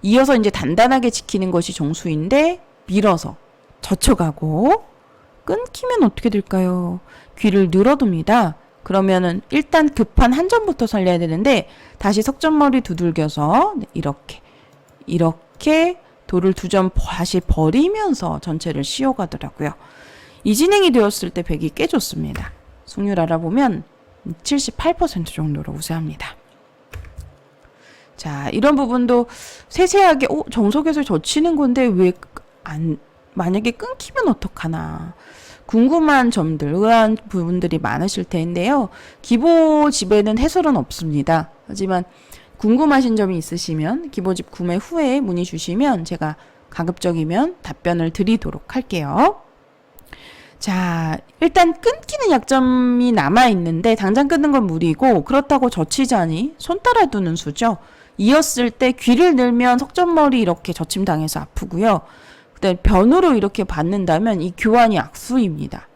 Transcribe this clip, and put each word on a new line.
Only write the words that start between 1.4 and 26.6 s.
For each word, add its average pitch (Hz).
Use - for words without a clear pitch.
것이 175
정수인데 175
밀어서 190
젖혀가고 180
끊기면 480
어떻게 226
될까요? 180
귀를 196
늘어둡니다. 202
그러면은 185
일단 302
급한 240
한 320
점부터 403
살려야 185
되는데 175
다시 208
석점머리 285
두들겨서, 165
네, 226
이렇게, -
이렇게 311
돌을 185
두 180
점 190
다시 -
버리면서 240
전체를 156
씌워가더라고요. 160
이 208
진행이 359
되었을 208
때 175
백이 156
꽤 320
좋습니다. -
승률 202
알아보면 170
칠십팔 -
퍼센트 240
정도로 151
우세합니다. 156